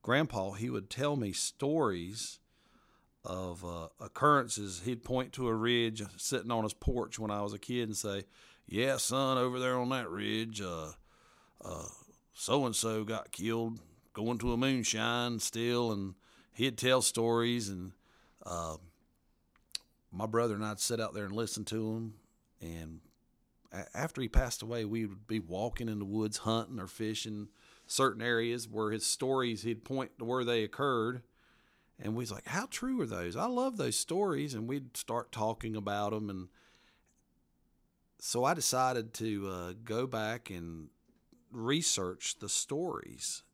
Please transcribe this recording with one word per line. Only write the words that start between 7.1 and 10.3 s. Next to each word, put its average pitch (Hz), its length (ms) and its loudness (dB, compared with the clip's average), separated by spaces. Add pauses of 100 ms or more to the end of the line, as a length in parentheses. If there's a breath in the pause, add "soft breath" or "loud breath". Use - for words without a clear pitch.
when 110 140 -2
I 104 100 0
was 104 120 -2
a 101 60 -8
kid 123 240 0
and 110 120 -2
say, 98 300 -2 (400 loud breath)
"Yeah, 131 320 2
son, 131 400 2
over 127 200 2
there 127 200 2
on 123 120 0
that 123 200 -2
ridge, 107 520 0